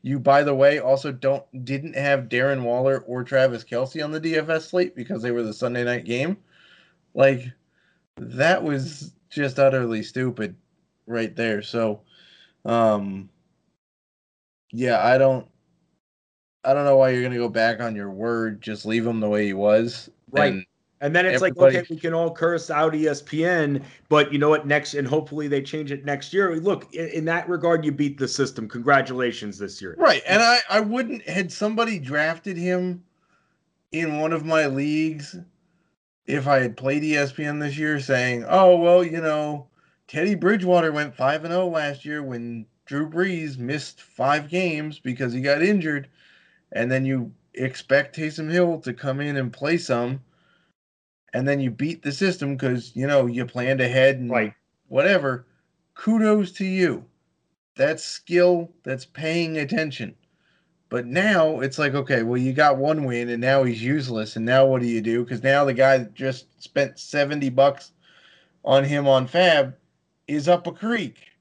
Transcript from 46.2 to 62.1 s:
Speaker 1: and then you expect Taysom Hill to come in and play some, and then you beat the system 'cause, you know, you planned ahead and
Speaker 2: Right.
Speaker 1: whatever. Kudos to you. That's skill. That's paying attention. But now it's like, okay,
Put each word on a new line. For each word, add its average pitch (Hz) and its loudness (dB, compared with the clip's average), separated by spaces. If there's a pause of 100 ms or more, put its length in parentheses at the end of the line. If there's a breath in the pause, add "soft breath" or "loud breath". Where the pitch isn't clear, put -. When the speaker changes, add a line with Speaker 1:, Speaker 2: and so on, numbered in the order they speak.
Speaker 1:
and 120 -2
then 131 0
you 131 -2 (220)
expect 135 -2
Taysom 156 -8
Hill 170 2
to 127 -8
come 139 -6
in 143 -4
and 127 -4
play 160 -2
some, 127 -2 (1120)
and 131 -2
then 143 0
you 131 -2
beat 151 -6
the 147 -6
system 139 -2
'cause, 123 -4
you 131 -4
know, 139 4
you 120 -4
planned 127 -2
ahead 131 4
and 123 -8
Speaker 2:
Right. 110 -2 (340)
Speaker 1:
whatever. 139 0 (480)
Kudos 214 2
to 190 -6
you. 175 0 (720)
That's 151 0
skill. 175 2 (120)
That's 131 -8
paying 160 -4
attention. 143 -4 (760)
But 120 -4
now 160 2
it's 135 -4
like, 143 0
okay, 135 0